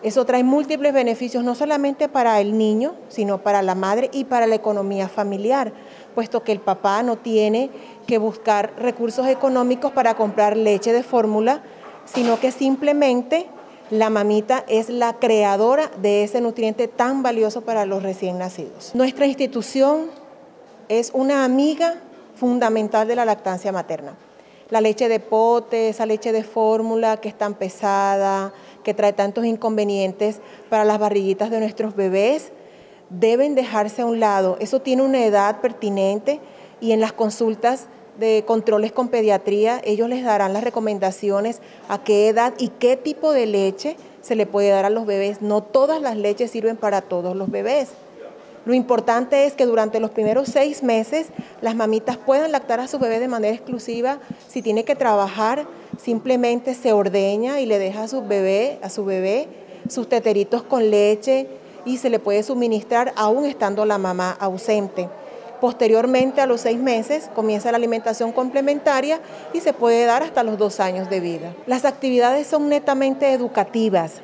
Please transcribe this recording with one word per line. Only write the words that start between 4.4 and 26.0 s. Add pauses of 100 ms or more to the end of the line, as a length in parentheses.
la
economía
familiar, (420)
puesto
que
el
papá
no
tiene (360)
que
buscar
recursos
económicos
para
comprar
leche
de
fórmula, (440)
sino
que
simplemente (440)
la
mamita
es
la
creadora (100)
de
ese
nutriente
tan
valioso
para
los
recién
nacidos.
Nuestra
institución (800)
es
una
amiga (380)
fundamental
de
la
lactancia
materna. (540)
La
leche
de
pote,
esa